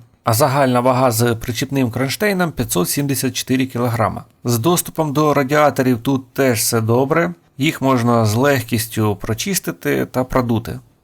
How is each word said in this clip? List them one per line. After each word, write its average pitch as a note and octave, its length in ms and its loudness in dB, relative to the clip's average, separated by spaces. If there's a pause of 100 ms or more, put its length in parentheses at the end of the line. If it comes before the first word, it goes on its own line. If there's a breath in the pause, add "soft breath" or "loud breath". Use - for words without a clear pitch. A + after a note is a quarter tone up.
(240)
а A#2+ 80 2
загальна C3 480 2
вага B2+ 300 4
з A#2 240 2
причіпним B2 560 -2
кронштейном E3+ 640 -2
п'ятсот E3 360 -2
сімдесят C3+ 480 -2
чотири C3 300 -2
кілограма. A2+ 580 -2 (200)
З A#2+ 140 0
доступом D#3+ 540 -2
до D3 220 2
радіаторів C3+ 640 2
тут C3+ 340 -4
теж C3 260 2
все A#2 220 0
добре, C#3 540 0 (220)
їх D3+ 240 -2
можна A#2+ 460 2
з G#2 80 0
легкістю A2+ 840 0
прочистити C#3 880 -4
та - 180 -4
продути. A#2 540 -2 (260)